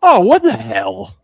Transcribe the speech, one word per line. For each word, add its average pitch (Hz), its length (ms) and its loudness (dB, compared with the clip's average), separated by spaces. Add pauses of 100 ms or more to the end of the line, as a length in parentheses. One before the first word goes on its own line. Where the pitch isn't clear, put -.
Oh, 330 200 4
what 285 220 2
the 330 100 2
hell? 98 720 -10